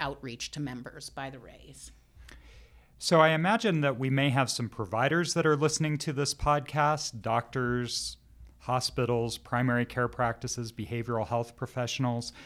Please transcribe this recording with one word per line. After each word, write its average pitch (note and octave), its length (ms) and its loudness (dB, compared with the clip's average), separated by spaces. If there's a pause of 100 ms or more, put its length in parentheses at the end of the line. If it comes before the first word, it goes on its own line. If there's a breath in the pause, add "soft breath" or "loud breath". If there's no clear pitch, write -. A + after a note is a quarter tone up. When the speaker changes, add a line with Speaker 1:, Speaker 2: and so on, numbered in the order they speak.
Speaker 1:
outreach C#3 520 -6
to D3+ 80 -6
members B2+ 500 -8
by C3+ 200 -10
the C#3 80 -14
rays. - 540 -20 (1080 soft breath)
Speaker 2:
So E3 220 6
I D#3+ 80 8
imagine F3 540 4
that C3+ 160 2
we C3+ 120 0
may C3+ 200 4
have B2+ 200 2
some A#2 200 -4
providers C3+ 640 0
that D#3+ 120 2
are D3+ 100 6
listening D3+ 420 0
to D3+ 140 -4
this C#3 220 -2
podcast, D3 840 0
doctors, A#2+ 960 -2 (440)
hospitals, A#2+ 760 0
primary A#2+ 480 2
care B2 240 0
practices, A#2 640 -2
behavioral A2+ 540 -4
health A#2 300 -2
professionals. A#2+ 760 -2 (140 loud breath)